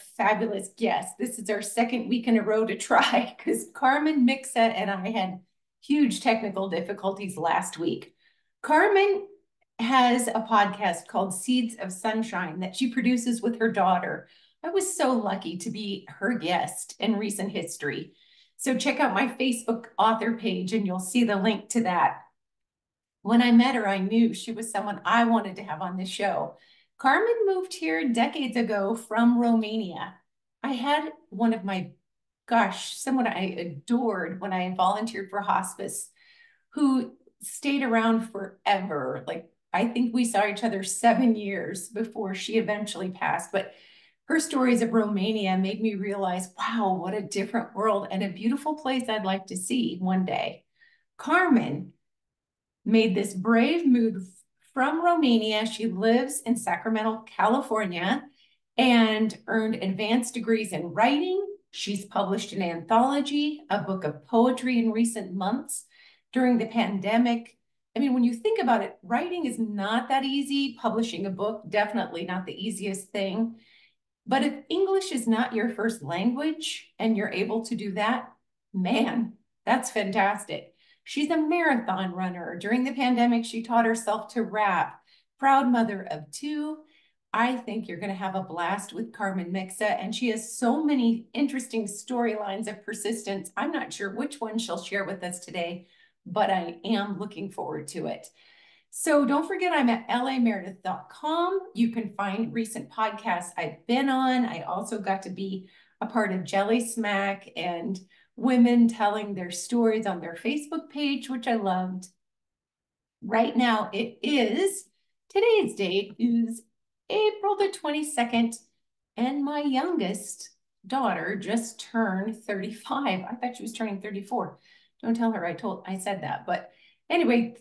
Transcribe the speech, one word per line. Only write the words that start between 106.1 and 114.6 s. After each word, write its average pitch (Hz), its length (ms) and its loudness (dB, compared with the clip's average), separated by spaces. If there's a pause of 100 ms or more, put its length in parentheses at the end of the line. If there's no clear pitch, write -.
of 185 100 -2
Jelly 208 420 0
Smack 196 720 -2
and 175 400 -4 (420)
women 240 480 6
telling 208 480 0
their 180 160 -6
stories 226 540 2
on 185 160 -4
their 170 140 -10
Facebook 294 560 -4
page, 277 400 -2
which 254 180 -4
I 233 60 2
loved. 185 520 -2 (1160)
Right 226 340 0
now, 226 380 2
it 220 280 -6
is, 277 640 2 (460)